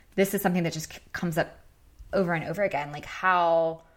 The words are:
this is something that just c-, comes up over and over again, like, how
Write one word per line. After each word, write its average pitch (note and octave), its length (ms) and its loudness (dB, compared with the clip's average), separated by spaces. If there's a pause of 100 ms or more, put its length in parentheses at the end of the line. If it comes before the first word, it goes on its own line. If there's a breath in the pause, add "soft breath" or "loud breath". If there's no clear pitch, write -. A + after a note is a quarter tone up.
(160 soft breath)
this G3 180 2
is G3 80 -2
something F3+ 220 2
that E3 100 -2
just D#3 180 -10
c-, - 80 -16 (120)
comes E3+ 260 -2
up - 200 -4 (540)
over F#3 220 0
and F#3 100 -4
over F#3+ 180 -4
again, D3 300 -2
like, D3 140 -12
how E3 800 2 (120)